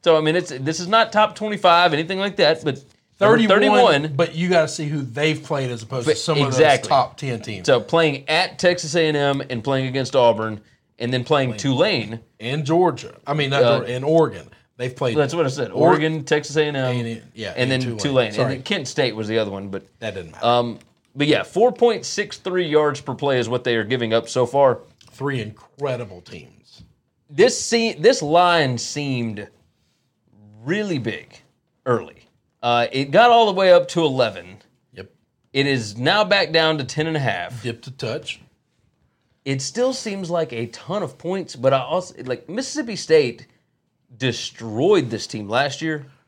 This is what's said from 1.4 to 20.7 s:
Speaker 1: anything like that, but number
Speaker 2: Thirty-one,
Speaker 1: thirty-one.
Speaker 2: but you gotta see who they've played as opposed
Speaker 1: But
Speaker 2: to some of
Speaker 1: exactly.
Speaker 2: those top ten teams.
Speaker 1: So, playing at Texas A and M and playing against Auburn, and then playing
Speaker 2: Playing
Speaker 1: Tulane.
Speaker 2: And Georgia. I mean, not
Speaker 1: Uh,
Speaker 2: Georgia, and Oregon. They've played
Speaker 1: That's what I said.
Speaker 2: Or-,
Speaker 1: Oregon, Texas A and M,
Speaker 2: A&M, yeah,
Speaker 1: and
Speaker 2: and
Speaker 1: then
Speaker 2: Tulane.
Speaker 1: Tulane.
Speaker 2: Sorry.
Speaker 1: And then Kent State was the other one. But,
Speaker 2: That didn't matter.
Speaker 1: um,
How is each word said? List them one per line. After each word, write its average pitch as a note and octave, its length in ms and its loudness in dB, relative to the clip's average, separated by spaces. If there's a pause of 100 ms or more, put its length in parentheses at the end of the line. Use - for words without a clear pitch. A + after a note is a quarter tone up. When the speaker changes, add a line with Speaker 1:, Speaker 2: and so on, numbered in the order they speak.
Speaker 1:
anything E3 280 -2
like G3 160 -4
that, D#3+ 260 2
but C#3 140 -4 (440)
number A3 180 6
Speaker 2:
Thirty-one, A3 100 4
Speaker 1:
thirty-one. F#3+ 680 4
Speaker 2:
but D#3+ 220 0
you F3 120 -2
gotta E3 200 4
see D3+ 180 -6
who D3 160 -4
they've D3 400 -2
played C3+ 260 -4
as A#2 140 -8
opposed B2 240 -6
Speaker 1:
But D#3 60 2
Speaker 2:
to D3+ 100 0
some D3+ 180 0
of C3+ 60 4
Speaker 1:
exactly. C3+ 360 4
Speaker 2:
those - 60 -12
top C3 280 0
ten B2 260 -6
teams. G2 240 -8
Speaker 1:
So, B2+ 140 4
playing D#3 480 0
at E3+ 280 -2
Texas F3 380 0
A E3 140 2
and D3+ 80 0
M C#3 340 0
and A#2 140 -6
playing C3 240 -2
against C3 260 -4
Auburn, A2 460 2 (400)
and A#2+ 120 -4
then B2+ 120 -2
playing C#3 240 0
Speaker 2:
Playing G#2+ 100 -8
Speaker 1:
Tulane. C3 640 -2 (180)
Speaker 2:
And C3+ 260 -6
Georgia. E3 520 0 (100)
I C#3+ 80 -4
mean, C#3+ 160 -2
not C#3 140 2
Speaker 1:
Uh, A#2 140 4
Speaker 2:
Georgia, B2 160 -6
and B2+ 100 -6
Oregon. C#3+ 440 0 (280)
They've B2+ 180 -8
played B2 220 -2
Speaker 1:
That's D3 180 0
what E3+ 100 0
I C3 40 0
said. B2+ 240 -6
Speaker 2:
Or-, D3+ 160 4
Speaker 1:
Oregon, D#3 340 2
Texas D3 340 -2
A D3+ 120 2
and C#3+ 80 -6
M, C3 80 -2
Speaker 2:
A&M, A#2 380 -4 (120)
yeah, G#2 220 -10
Speaker 1:
and B2+ 60 -2
Speaker 2:
and B2+ 100 0
Speaker 1:
then B2+ 80 0
Speaker 2:
Tulane. A#2+ 180 -6
Speaker 1:
Tulane. B2+ 340 0
Speaker 2:
Sorry. B2 120 0
Speaker 1:
And C3+ 100 -2
then C3 80 -10
Kent F3 240 -4
State A#2+ 300 -2
was A2 100 -6
the A2 120 -2
other G#2 120 -2
one. G2 200 -10
But, F#2+ 160 -10 (120)
Speaker 2:
That G#2+ 160 -8
didn't E2 160 -14
matter. - 160 -6
Speaker 1:
um, A#2+ 320 0 (380)